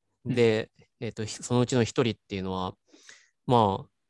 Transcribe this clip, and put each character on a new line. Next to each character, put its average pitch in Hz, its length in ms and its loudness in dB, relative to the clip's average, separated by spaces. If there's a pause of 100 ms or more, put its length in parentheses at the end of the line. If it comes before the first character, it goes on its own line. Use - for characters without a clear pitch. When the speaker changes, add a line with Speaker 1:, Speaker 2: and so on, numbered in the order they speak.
(260)
Speaker 1:
う 120 60 -6
ん。 123 40 -6
Speaker 2:
で、 113 360 2 (280)
え 113 100 -10
ー - 40 -10
と、 107 120 -8
ひ-、 - 180 -12
そ - 100 -4
の 123 80 4
う 120 40 2
ち 131 100 -2
の 120 80 2
一 - 200 0
人 113 100 -2
っ - 20 -16
て - 200 -14
い 95 40 -6
う 92 40 -6
の 95 100 -6
は、 92 220 -6 (720)
ま 113 380 4
あ、 - 60 -20 (180)